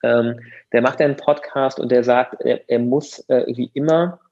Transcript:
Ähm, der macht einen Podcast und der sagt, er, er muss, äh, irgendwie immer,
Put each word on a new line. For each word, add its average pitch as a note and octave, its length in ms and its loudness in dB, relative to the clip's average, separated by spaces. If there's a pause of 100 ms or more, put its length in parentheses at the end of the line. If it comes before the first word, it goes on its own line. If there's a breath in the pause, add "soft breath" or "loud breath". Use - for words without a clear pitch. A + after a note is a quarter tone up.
Ähm, A#2+ 360 0 (320 loud breath)
der A#2+ 100 4
macht C3 200 0
einen C#3+ 160 2
Podcast C#3 640 -2
und A#2+ 120 -4
der B2 140 4
sagt, B2 360 0
er, B2 280 -2
er A#2 100 2
muss, C3 480 -2
äh, B2+ 140 2
irgendwie A#2+ 320 -6
immer, D#3+ 460 0 (120)